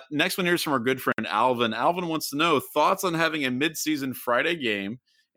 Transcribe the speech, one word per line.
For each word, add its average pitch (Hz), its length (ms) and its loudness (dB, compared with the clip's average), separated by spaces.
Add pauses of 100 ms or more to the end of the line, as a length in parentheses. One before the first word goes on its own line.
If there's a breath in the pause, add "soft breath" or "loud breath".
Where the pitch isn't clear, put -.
(100)
next 156 260 0
one 185 100 -2
here 175 80 4
is 156 80 0
from 156 100 -2
our 131 80 2
good 131 200 0
friend 113 260 -2
Alvin. 117 460 2
Alvin 165 360 0
wants 156 220 -4
to 139 60 -6
know, 156 240 4
thoughts 165 440 0
on 175 100 0
having 160 300 0
a 127 60 0
mid-season 139 640 -2
Friday 139 420 0
game 107 420 -2 (380)